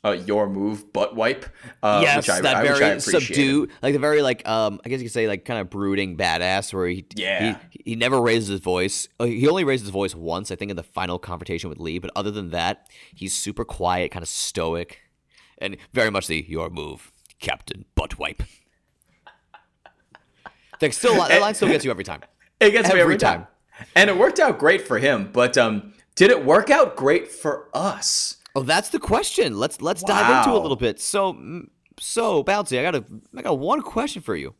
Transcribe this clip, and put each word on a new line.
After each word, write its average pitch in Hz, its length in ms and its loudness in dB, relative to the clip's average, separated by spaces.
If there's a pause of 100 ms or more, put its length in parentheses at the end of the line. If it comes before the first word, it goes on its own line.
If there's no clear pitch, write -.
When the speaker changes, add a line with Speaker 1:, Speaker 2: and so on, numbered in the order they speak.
Speaker 1:
uh, 104 60 2
"Your 101 360 0
move, 101 460 -4
butt 104 220 -2
wipe." 117 300 -2 (360)
Uh, 104 220 4
Speaker 2:
Yes, 143 140 4
Speaker 1:
which - 120 -2
I, 101 120 2
Speaker 2:
that - 160 2
Speaker 1:
I, 107 40 2
which 143 100 2
I 143 60 2
Speaker 2:
very 107 120 4 (100)
Speaker 1:
appreciated. 147 260 0
Speaker 2:
subdued, 139 460 0 (100)
like, 139 120 0
the 143 60 2
very, 151 220 2
like, 127 260 -2
um, 107 380 -2
I 117 40 -12
guess 131 100 -4
you 123 60 -10
could 113 80 -10
say, 113 140 0
like, 101 160 -4
kinda 110 220 -6
brooding 98 500 -2
badass 90 560 0
where 92 160 -2
he, 90 180 -6 (100)
Speaker 1:
Yeah. 98 420 -2 (140)
Speaker 2:
he, - 120 -20
he 113 120 -8
never 123 260 2
raises 113 280 2
his 98 100 -4
voice. 92 480 -2 (120)
Uh, 117 60 -2
he 120 220 0
only 180 160 2
raises 131 240 -2
his 101 40 -12
voice 95 220 -2
once, 82 380 -6
I 92 40 -6
think, 101 140 -10
in 95 80 -8
the 85 60 -10
final 90 340 -6
confrontation 87 500 -10
with 76 120 -14
Lee. 82 180 -8
But 92 180 -10
other 101 140 -4
than 101 220 -10
that, 85 360 -4 (280)
he's 95 200 -10
super - 300 -8
quiet, 90 460 -4
kinda 85 160 -12
stoic, 82 720 -6 (580)
and 98 200 -10 (160)
very 113 180 0
much 98 160 -4
the 80 200 -4
"Your 82 220 -6
move, 76 420 -12 (280)
Captain - 460 -10 (100)
Butt - 240 -6
Wipe." - 240 -8 (2500)
Like, 147 120 0
still, 233 220 2
that 175 160 4
Speaker 1:
And 180 100 8
Speaker 2:
line 208 120 2
still 202 140 0
gets 139 180 2
you 131 60 0
every 95 120 -6
time. 82 180 -12 (380)
Speaker 1:
It 208 120 8
gets 226 160 4
me 185 40 6
Speaker 2:
Every 185 100 6
Speaker 1:
every 175 160 6
time. 175 240 2
Speaker 2:
time. 101 60 -18 (480)
Speaker 1:
And 196 140 8
it 185 80 2
worked 240 220 4
out 285 200 4
great 180 280 4
for 120 120 0
him, 117 340 0
but, 123 240 4
um, 107 360 0 (220)
did 196 160 8
it 147 140 4
work 190 240 4
out 285 260 4
great 143 360 0
for - 420 -6
us? - 640 -4 (180)
Speaker 2:
Oh, 135 80 -2
that's 160 260 0
the 311 100 -2
question. 202 580 0
Let's, 127 240 -4
let's 170 220 -4
dive 208 260 4 (100)
into 233 120 4
a - 60 2
Speaker 1:
Wow. 196 40 2
Speaker 2:
little 143 160 -2
bit. 117 220 -2
So, 196 340 -2
mm, 110 340 -14 (320)
so 208 440 0
Bouncy, 196 360 0
I 131 40 0
got 175 120 -2
a, 120 80 -2 (320)
I 127 60 -14
got 156 180 -2
one 226 220 0
question 226 400 -6
for 104 140 -4
you. 67 240 -10